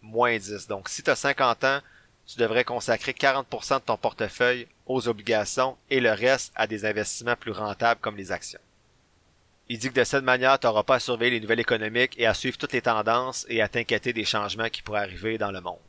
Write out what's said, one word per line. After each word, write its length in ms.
moins 340
dix. 320
Donc, 220
si 120
t'as 140
cinquante 480
ans, 160
tu 120
devrais 260
consacrer 500
quarante 340
pour 160
cent 140
de 60
ton 120
portefeuille 720
aux 220
obligations 680
et 80
le 140
reste 420
à 120
des 180
investissements 520
plus 160
rentables 480
comme 160
les 160
actions. 280
Il 100
dit 100
que 100
de 60
cette 200
manière, 340
t'auras 240
pas 140
à 40
surveiller 320
les 80
nouvelles 200
économiques 580
et 80
à 80
suivre 240
toutes 160
les 80
tendances 640
et 120
à 80
t'inquiéter 440
des 120
changements 440
qui 140
pourraient 180
arriver 380
dans 120
le 100
monde. 180